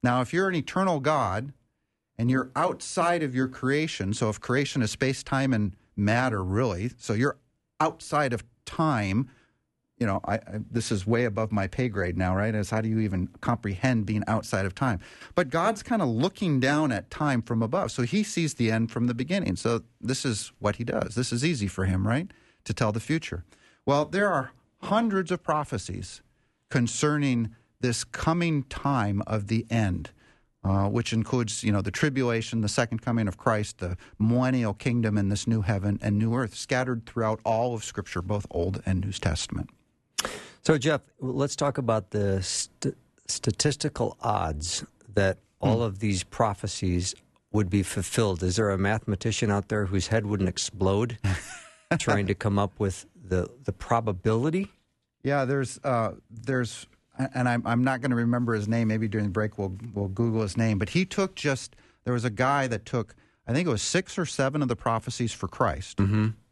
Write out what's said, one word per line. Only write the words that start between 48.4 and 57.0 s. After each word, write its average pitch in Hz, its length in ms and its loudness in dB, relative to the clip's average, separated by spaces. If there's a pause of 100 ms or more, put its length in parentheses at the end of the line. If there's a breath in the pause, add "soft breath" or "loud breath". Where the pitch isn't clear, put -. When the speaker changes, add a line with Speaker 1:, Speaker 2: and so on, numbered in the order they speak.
Speaker 2:
Is 90 140 2
there 110 120 4
a 98 80 2
mathematician 104 720 0
out 101 200 2
there 104 180 0
whose 92 200 0
head 110 200 0
wouldn't 98 220 2
explode 98 680 0 (400 loud breath)
Speaker 1:
<laughs> - 400 -4
Speaker 2:
trying 101 300 0
to 98 80 2
come 101 240 0
up 101 200 -2
with 98 280 -2 (160)
the, 92 260 0 (140)
the - 100 -2
probability? 117 1000 0 (520)
Speaker 1:
Yeah, 139 220 2
there's, 131 380 -2
uh, 117 300 0 (160)
there's, 120 560 -4 (320)